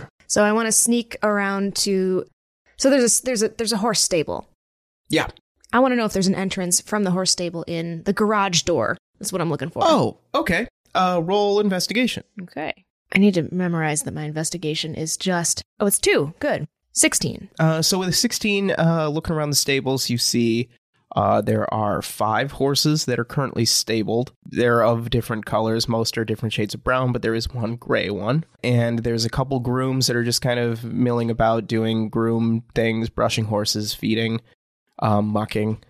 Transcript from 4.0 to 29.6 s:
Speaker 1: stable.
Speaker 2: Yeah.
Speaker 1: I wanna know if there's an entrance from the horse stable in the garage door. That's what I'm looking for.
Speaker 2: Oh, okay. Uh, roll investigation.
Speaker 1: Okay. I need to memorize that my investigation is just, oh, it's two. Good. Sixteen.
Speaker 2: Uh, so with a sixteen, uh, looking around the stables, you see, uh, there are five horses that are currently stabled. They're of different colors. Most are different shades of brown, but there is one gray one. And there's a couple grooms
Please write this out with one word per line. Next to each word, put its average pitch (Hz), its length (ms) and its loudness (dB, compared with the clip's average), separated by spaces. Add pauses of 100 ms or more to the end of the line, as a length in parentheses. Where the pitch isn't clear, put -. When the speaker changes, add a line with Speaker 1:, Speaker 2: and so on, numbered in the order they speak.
Speaker 1:
stable. - 480 -2 (600)
Speaker 2:
Yeah. 151 180 0 (440)
Speaker 1:
I 233 80 4
wanna 262 160 4
know 233 100 0
if 208 80 -2
there's 196 140 0
an 190 80 2
entrance 185 460 -2
from 208 240 -2
the 185 60 0
horse 180 200 0
stable 180 340 -4
in 165 380 -8
the 196 100 0
garage 196 500 0
door. 151 340 0 (220)
That's - 120 -8
what 170 100 -4
I'm 147 80 -2
looking 147 200 -4
for. - 160 -8
Speaker 2:
Oh, 220 320 2 (180)
okay. 247 320 0 (260)
Uh, 180 300 2
roll 202 360 2
investigation. 208 640 0 (200)
Speaker 1:
Okay. 156 300 -8 (400)
I - 60 2
need 202 160 6
to 160 180 0
memorize 165 500 -2
that - 100 -10
my 151 100 -10
investigation 156 680 -6
is 160 240 -6
just, 175 440 -2 (180)
oh, 214 60 0
it's 202 140 2
two. 185 400 2
Good. 220 280 -2 (240)
Sixteen. - 580 0 (100)
Speaker 2:
Uh, 160 220 4
so 185 180 2
with 185 100 0
a 175 40 0
sixteen, 202 640 0
uh, 165 300 2
looking 156 280 -2
around 151 160 0
the 143 40 0
stables, 135 540 0
you 120 80 0
see, 117 520 0 (460)
uh, 104 240 4
there 107 340 0
are 104 280 0
five 110 520 -2
horses 143 520 2
that 120 140 0
are 120 60 -2
currently 131 380 -2
stabled. 113 680 0 (100)
They're 120 400 2
of 117 280 2
different 113 340 -2
colors. 113 420 0
Most 113 300 -2
are 117 80 -2
different 107 260 -4
shades 107 220 -2
of - 100 -12
brown, 127 300 0
but 123 80 -4
there 113 140 0
is 113 180 -4
one 117 240 -4
gray 110 320 -2
one. 104 340 -2 (200)
And 117 360 2
there's 113 240 -2
a 117 60 -2
couple 135 300 -2
grooms 127 480 0